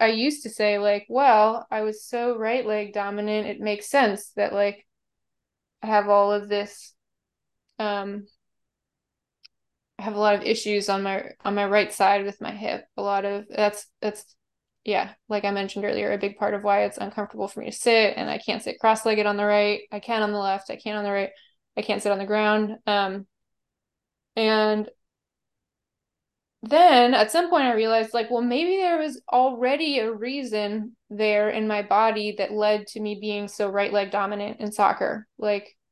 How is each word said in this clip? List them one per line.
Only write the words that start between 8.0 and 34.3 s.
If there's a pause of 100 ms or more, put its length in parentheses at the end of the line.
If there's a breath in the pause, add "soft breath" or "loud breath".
I
have
a
lot
of
issues
on
my, (140)
on
my
right
side
with
my
hip." (120)
A
lot
of,
that's, (140)
that's, (600)
yeah, (160)
like
I
mentioned
earlier,
a
big
part
of
why
it's
uncomfortable
for
me
to
sit,
and
I
can't
sit
cross-legged
on
the
right. (100)
I
can
on
the
left,
I
can
on
the
right, (460 soft breath)
I
can't
sit
on
the
ground. (100)
Um, (1080)
and (1700)
then
at
some
point
I
realized,
like,
well,
maybe
there
was (100)
already
a
reason (140)
there
in
my
body
that
led
to
me
being
so
right
leg
dominant